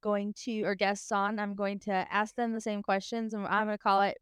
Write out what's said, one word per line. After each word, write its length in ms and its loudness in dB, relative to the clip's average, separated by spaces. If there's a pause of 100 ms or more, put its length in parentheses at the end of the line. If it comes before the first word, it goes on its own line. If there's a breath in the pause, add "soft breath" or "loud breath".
going 320 0
to, 300 -4
or 120 2
guests 360 0
on, 280 2
I'm 140 -2
going 260 -2
to 120 -4 (200)
ask 240 0
them 180 0
the 80 -4
same 200 -4
questions, 520 -2
and 120 -4
I'm 220 2
gonna 100 -2
call 240 4
it 200 2